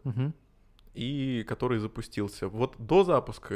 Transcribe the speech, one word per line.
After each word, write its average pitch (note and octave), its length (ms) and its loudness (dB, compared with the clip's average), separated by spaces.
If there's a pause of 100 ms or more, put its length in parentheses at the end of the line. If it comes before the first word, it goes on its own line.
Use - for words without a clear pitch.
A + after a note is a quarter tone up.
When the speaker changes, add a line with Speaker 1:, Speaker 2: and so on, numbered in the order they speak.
Speaker 1:
Мгм. C3 280 0 (640)
Speaker 2:
и C3+ 540 -2
который B2 300 0
запустился. G#2 680 -4
Вот A2+ 300 -2
до D#3 240 6
запуска C#3 540 0